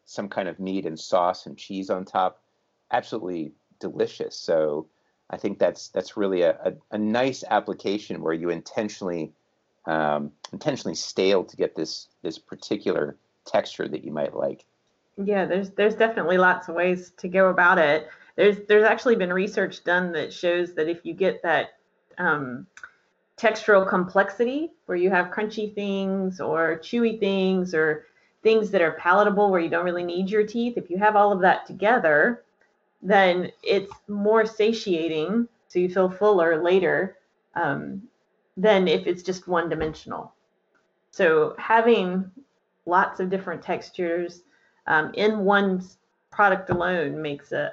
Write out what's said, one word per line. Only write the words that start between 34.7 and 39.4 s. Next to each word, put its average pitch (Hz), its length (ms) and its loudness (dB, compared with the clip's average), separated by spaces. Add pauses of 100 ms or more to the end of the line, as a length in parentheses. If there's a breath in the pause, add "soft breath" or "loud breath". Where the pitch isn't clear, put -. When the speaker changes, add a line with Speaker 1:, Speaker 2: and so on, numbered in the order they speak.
Speaker 2:
so - 100 -4
you 180 100 2
feel 185 220 2
fuller 175 520 4
later, 175 540 2 (380)
um, 147 480 -4 (540)
than 190 320 4
if 156 180 0
it's 180 160 -4
just 180 260 -8